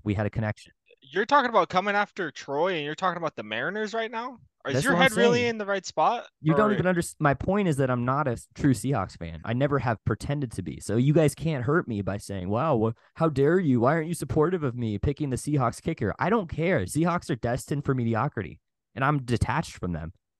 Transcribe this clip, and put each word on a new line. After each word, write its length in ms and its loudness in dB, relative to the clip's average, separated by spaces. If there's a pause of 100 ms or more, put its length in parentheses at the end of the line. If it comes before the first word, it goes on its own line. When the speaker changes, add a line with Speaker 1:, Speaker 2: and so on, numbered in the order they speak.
Speaker 1:
We 120 -2
had 100 0
a 40 -2
connection. 440 -6 (280)
Speaker 2:
You're 240 -4
talking 240 4
about 200 4
coming 260 2
after 360 -2
Troy, 440 -2
and 100 -4
you're 100 -6
talking 220 -2
about 180 -4
the 80 -8
Mariners 500 -4
right 180 -4
now? 280 -10 (260)
Is 100 -2
Speaker 1:
That's 100 0
Speaker 2:
your 80 4
Speaker 1:
what 100 4
I'm 80 6
Speaker 2:
head 60 -2
really 220 4
Speaker 1:
saying. 100 2
Speaker 2:
in 80 -4
the 80 -6
right 200 -4
spot? 400 0 (160)
Speaker 1:
You 140 2
don't 160 4
Speaker 2:
Or 20 0
Speaker 1:
even 120 0
underst-, 340 0
my 140 4
point 340 0
is 100 2
that 140 2
I'm 140 0
not 240 0
a 20 0
s-, 240 -8
true 180 4
Seahawks 440 -2
fan. 260 -10
I 80 -4
never 280 2
have 260 0
pretended 480 -2
to 80 -6
be. 180 -10
So 160 -4
you 160 4
guys 240 4
can't 300 -4
hurt 200 0
me 160 -4
by 160 -4
saying, 300 -8
"Wow, 300 0
wha-, 160 2 (220)
how 120 2
dare 320 4
you? 220 2
Why 140 4
aren't 120 -2
you 60 -6
supportive 500 0
of 140 -2
me 200 -2
picking 340 -2
the 40 0
Seahawks 460 -2
kicker?" 360 -2
I 120 0
don't 200 0
care. 360 0
Seahawks 440 -2
are 60 0
destined 480 -4
for 100 0
mediocrity, 680 -2 (340)
and 80 -4
I'm 200 0
detached 500 0
from 180 -6
them. 220 -8 (260)